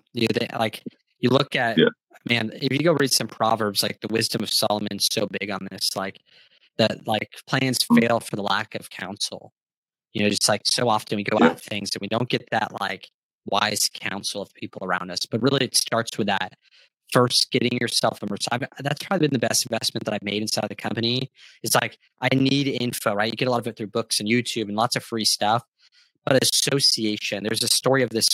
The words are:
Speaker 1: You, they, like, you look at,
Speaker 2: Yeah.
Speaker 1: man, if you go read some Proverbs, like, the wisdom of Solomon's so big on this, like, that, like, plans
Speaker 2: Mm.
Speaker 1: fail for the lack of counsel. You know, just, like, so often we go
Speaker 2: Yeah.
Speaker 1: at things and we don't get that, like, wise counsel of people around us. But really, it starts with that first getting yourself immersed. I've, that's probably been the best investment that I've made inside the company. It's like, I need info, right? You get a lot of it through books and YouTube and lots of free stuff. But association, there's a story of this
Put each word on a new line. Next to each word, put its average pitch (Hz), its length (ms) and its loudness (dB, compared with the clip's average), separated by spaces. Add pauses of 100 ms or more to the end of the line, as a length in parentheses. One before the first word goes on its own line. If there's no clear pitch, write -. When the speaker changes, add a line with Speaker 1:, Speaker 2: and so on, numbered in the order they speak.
(140)
Speaker 1:
You, 113 140 0
they, 117 200 0 (100)
like, 113 240 -2 (380)
you 123 100 4
look 139 240 2
at, 120 240 2
Speaker 2:
Yeah. - 100 4 (400)
Speaker 1:
man, 117 260 2
if 131 180 -2
you 139 80 0
go 165 120 4
read 143 200 2
some 110 160 0
Proverbs, 110 540 0
like, - 180 -4
the 110 80 -8
wisdom 110 340 0
of 101 80 -2
Solomon's 104 640 0
so 104 160 0 (120)
big 98 100 -6
on 98 200 -6
this, - 240 -2
like, 98 260 -6 (580)
that, - 280 2
like, 107 240 -2 (160)
plans 131 340 2
Speaker 2:
Mm. 117 200 6
Speaker 1:
fail 117 200 4
for - 160 -8
the 101 60 -4
lack 101 320 -2
of - 160 -12
counsel. - 600 -8 (600)
You 104 120 -2
know, 104 60 4
just, - 180 0
like, 104 160 2
so - 240 0
often 107 280 0
we 104 80 -4
go 107 160 0
Speaker 2:
Yeah. 247 120 8
Speaker 1:
at - 80 -12
things - 340 -8
and 107 60 -8
we 101 80 -8
don't 127 200 0
get - 220 -2
that, 107 300 -2
like, 95 300 -6 (360)
wise 107 460 2
counsel 101 500 -6
of - 120 -12
people - 300 -12
around 90 260 -2
us. 87 160 -4
But 117 160 -2
really, 131 240 4
it - 100 0
starts - 420 0
with 110 100 0
that 95 300 -2 (540)
first - 380 4
getting 123 280 0
yourself 117 440 -2
immersed. 101 300 -6
I've, 120 120 -4 (140)
that's 139 260 -4
probably 165 240 2
been 135 100 2
the 117 80 0
best 113 200 0
investment - 400 -4
that 104 80 -2
I've 104 80 -4
made 101 180 -2
inside 107 280 -2
the 104 60 -6
company. 117 560 -2 (320)
It's - 120 -2
like, 120 240 2 (240)
I 127 120 2
need 135 340 2
info, 120 460 -2
right? 107 160 0
You 110 60 -6
get 127 120 0
a - 20 0
lot 120 100 2
of 113 60 -6
it 113 100 -8
through 107 120 -8
books 113 300 -2
and 104 100 -4
YouTube 120 400 0
and 104 80 -4
lots 117 200 0
of - 80 -4
free 110 200 -4
stuff. 107 380 2 (640)
But 131 180 4
association, 107 1000 0
there's 107 220 -2
a 117 40 -2
story 131 340 2
of 117 80 0
this 110 220 2